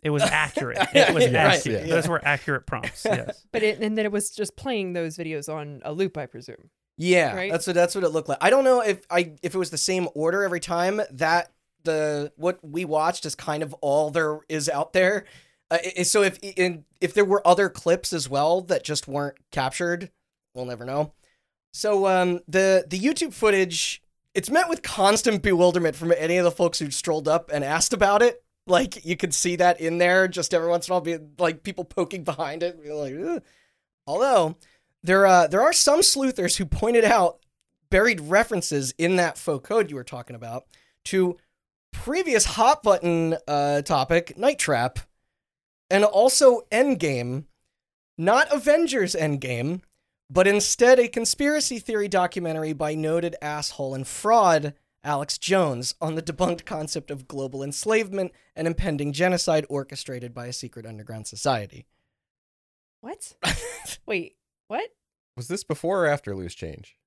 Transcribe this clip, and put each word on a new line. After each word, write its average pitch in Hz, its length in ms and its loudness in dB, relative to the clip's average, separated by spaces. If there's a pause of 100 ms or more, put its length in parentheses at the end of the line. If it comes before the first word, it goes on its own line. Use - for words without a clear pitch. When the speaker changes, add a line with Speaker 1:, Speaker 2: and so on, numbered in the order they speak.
Speaker 1:
it 156 80 -4
was 147 140 0
Speaker 2:
<laughs> - 20 2
Speaker 1:
accurate. 143 540 -2 (160)
It 214 180 6
was 247 120 4
Speaker 2:
Right. 123 100 2
Speaker 1:
accurate. 127 520 2
Speaker 3:
Yeah. 165 80 0
Speaker 1:
Those 165 120 0
were 165 180 -2
accurate 143 400 -2
prompts, - 400 -8
Speaker 2:
<laughs> - 0 -
Speaker 1:
yes. - 460 -4
Speaker 4:
But 226 100 -2
it, 214 200 0
and 214 160 -2
then 214 80 0
it 208 60 -2
was 208 200 -4
just - 240 -8
playing 202 380 -6
those 165 240 -6
videos 160 360 -8
on 147 320 -12
a 147 80 -8
loop, 185 240 -4
I 143 80 -10
presume. - 460 -20 (260)
Speaker 2:
Yeah, 170 380 2
Speaker 4:
Right? 185 160 -4
Speaker 2:
that's 165 160 -2
what, 180 80 -2
that's 175 200 2
what 196 80 -2
it 170 60 2
looked 156 200 -4
like. 139 120 -2
I 170 80 4
don't 269 140 4
know 254 180 4
if 202 280 -2
I, 175 320 0
if 165 140 -6
it - 20 -2
was 175 140 -4
the 156 60 -8
same 185 360 -2
order 170 300 0
every 180 160 -4
time. 185 420 -2 (100)
That 160 400 -2 (320)
the, 151 520 -2
what 175 280 -4
we 165 220 -6
watched 156 400 -2
is 151 100 -8
kind 151 280 -6
of 147 180 -10
all 147 300 0
there 156 360 -2
is 156 220 -4
out 151 240 -4
there. 185 320 2 (460)
Uh, 165 120 2
i-, 185 160 -8
i-, 180 40 0
so 208 180 2
if, 190 220 2
in, 180 420 -2 (140)
if 175 140 -2
there 208 120 4
were 202 220 2
other 185 220 6
clips 175 440 0
as 139 160 -6
well 151 320 0
that 175 220 -2
just 151 240 -6
weren't 143 280 -6 (160)
captured, 175 600 -4 (420)
we'll 127 120 -8
never 120 200 -10
know. 143 280 -4 (600)
So, 208 340 0
um, 180 400 2
the, 190 400 4
the 185 120 -6
YouTube 285 340 -2
footage, 190 680 0 (320)
it's 196 160 -4
met 339 180 4
with 330 140 -4
constant 202 580 2
bewilderment 175 540 2
from 165 200 2
any 165 220 0
of 180 60 2
the 170 80 4
folks 170 280 -2
who 143 120 -6
strolled 151 380 -4
up 165 220 0
and 147 120 -2
asked 156 300 0
about 202 280 4
it. 240 220 2 (240)
Like, 180 380 0
you 170 100 -2
could 165 180 -2
see 175 220 -2
that 175 240 4
in 165 180 -2
there 180 300 4
just 180 260 -4
every 165 140 2
once 170 200 0
in 185 40 -4
a 180 40 0
while, 180 60 2
be, 165 160 -6 (220)
like, 165 240 -2
people 190 220 -8
poking 175 400 -6
behind 156 360 -6
it. 170 220 -6
Be 147 80 -12
like, 143 240 -6
"Ugh." 262 260 -6 (640)
Although, 180 520 2 (440)
there, 190 240 4
uh, 180 220 8
there 185 140 2
are 302 120 4
some 311 300 4
sleuthers 262 540 0
who 196 80 -2
pointed 226 400 2
out 202 340 4 (500)
buried 202 320 2
references 165 760 0
in 170 180 2
that 175 220 0
faux 143 300 -4
code 208 220 0
you 147 60 -12
were 123 80 -12
talking 123 320 -14
about 117 300 -14 (400)
to 180 320 2 (560)
previous 294 520 0
hot 254 380 2
button, 170 540 2 (100)
uh, 143 340 0
topic, 160 560 -2
Night 269 220 0
Trap, 127 400 -2 (880)
and 196 140 4
also 233 680 6
Endgame, 151 760 0 (720)
not 247 360 2
Avengers 294 600 2
Endgame, 143 680 -4 (480)
but 185 180 4
instead 240 520 6
a 240 100 4
conspiracy 285 680 -2
theory 208 280 -4
documentary 175 640 -2
by 151 240 -4
noted 165 460 -2
asshole 147 540 -8
and 131 120 -8
fraud 175 680 4 (300)
Alex 143 340 -4
Jones 151 600 0
on 160 160 -4
the 165 60 -4
debunked 170 420 -4
concept 156 480 -8
of 131 160 -14
global 135 360 -8
enslavement 190 680 -2 (240)
and 165 120 -6
impending 147 440 -2
genocide 165 560 0
orchestrated 135 680 -10
by 120 120 -14
a 123 80 -12
secret 117 320 -14
underground 110 420 -14
society. 110 580 -4 (1160)
Speaker 4:
What? 320 420 -16
Speaker 2:
<laughs> - 640 -8
Speaker 4:
Wait, 175 300 -8 (320)
what? 339 220 -8 (480)
Speaker 3:
Was 120 100 -12
this 185 160 -8
before 170 420 -2
or - 20 2
after 139 280 -2
Loose 90 200 -10
Change? - 400 -14 (120)